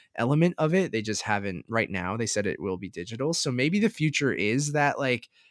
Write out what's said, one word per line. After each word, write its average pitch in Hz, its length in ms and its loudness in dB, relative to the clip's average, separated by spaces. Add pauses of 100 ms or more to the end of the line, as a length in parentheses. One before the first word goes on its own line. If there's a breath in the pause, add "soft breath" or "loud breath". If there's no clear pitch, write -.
(160 loud breath)
element 151 420 2
of 156 160 2
it. 185 180 2
They 110 100 0
just 107 220 -2
haven't 101 460 -2
right 113 200 0
now. 92 280 -2
They 117 100 -2
said 104 200 0
it 78 140 -2
will 92 160 -2
be 92 120 -8
digital. 113 440 -6
So 151 180 -2
maybe 147 280 2
the 214 100 4
future 143 440 0
is 131 400 0
that, 143 260 2
like, 127 300 -2 (220 soft breath)